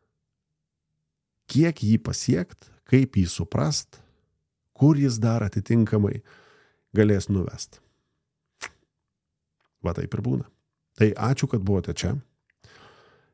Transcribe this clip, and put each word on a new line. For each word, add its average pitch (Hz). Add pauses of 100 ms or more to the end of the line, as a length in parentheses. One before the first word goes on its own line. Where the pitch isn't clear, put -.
(1500)
Kiek 160
jį 110
pasiekt, - (220)
kaip 131
jį 92
suprast, - (760)
kur 147
jis 127
dar 113
atitinkamai 107 (760)
galės 104
nuvest. - (2000)
Va 90
taip 92
ir 107
būna. 123 (500)
Tai 107 (180)
ačiū, 117
kad 107
buvote 95
čia. 90 (1160)